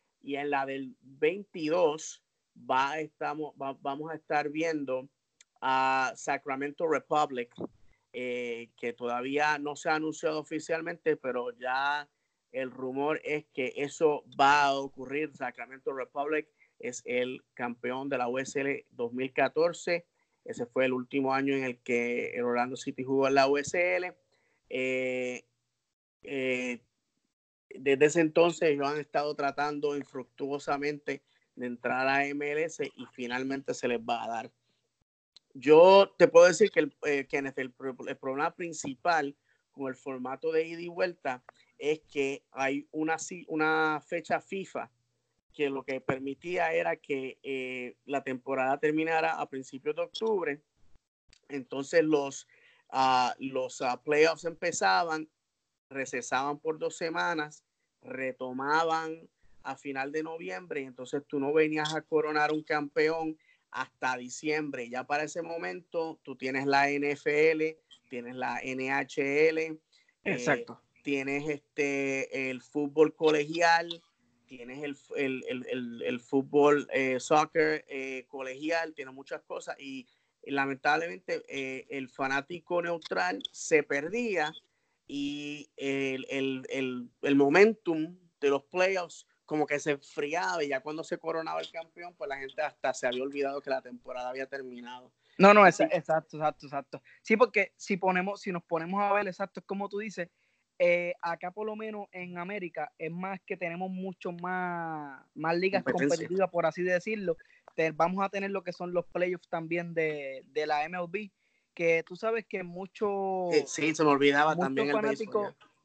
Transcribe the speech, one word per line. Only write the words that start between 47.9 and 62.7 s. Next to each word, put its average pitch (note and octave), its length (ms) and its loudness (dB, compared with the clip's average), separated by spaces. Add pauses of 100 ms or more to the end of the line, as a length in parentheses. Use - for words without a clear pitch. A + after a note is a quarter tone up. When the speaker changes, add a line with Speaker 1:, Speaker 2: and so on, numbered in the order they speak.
Speaker 1:
la B2+ 200 -4
temporada C3 560 -2
terminara D#3+ 600 2
a D3+ 80 -6
principios C3+ 460 -8
de E3 80 -4
octubre. E3+ 580 -2 (880)
Entonces C#3 540 0
los, C#3+ 460 0 (420)
ah, B2+ 480 4
los, C3 420 -4
ah, B2+ 220 -2
playoffs D#3 440 4
empezaban, E3+ 800 0 (600)
recesaban C3+ 720 -2
por D#3+ 220 -4
dos D#3+ 160 -4
semanas, E3 640 -4 (400)
retomaban C#3+ 1300 -2 (340)
a C3+ 140 -8
final C#3 340 -6
de D#3 140 -4
noviembre, E3+ 560 -8
y C3+ 40 -8
entonces C3+ 440 -8
tú D3 100 -4
no C#3 140 -2
venías D#3 420 2
a D3+ 80 -2
coronar D3+ 500 2
un D#3 120 -2
campeón D#3 760 0 (320)